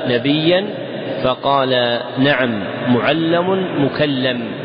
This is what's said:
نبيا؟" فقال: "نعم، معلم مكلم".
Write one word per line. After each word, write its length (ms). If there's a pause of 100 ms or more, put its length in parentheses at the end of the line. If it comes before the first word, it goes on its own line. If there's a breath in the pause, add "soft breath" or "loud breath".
نبيا؟" 580 (580)
فقال: 760 (180)
"نعم، 460 (240)
معلم 800 (180)
مكلم". 560 (240)